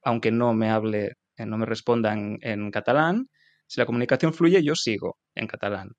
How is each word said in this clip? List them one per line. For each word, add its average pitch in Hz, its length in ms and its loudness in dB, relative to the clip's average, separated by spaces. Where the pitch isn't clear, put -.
aunque 117 280 0
no 117 220 2
me 110 160 2
hable, 107 440 0
eh, 113 80 -10
no 107 120 -6
me 113 80 -2
responda 110 480 0
en, 107 280 -6
en 104 300 -6
catalán, 160 560 0
si - 140 -10
la 120 40 4
comunicación 123 480 0
fluye, 170 300 6
yo 147 120 0
sigo 101 420 -4
en 110 120 -6
catalán. 101 520 -6